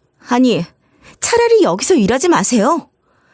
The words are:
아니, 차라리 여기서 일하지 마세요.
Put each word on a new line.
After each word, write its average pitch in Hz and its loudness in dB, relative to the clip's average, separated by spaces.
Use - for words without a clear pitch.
아니, 240 0
차라리 466 2
여기서 208 0
일하지 254 0
마세요. 262 0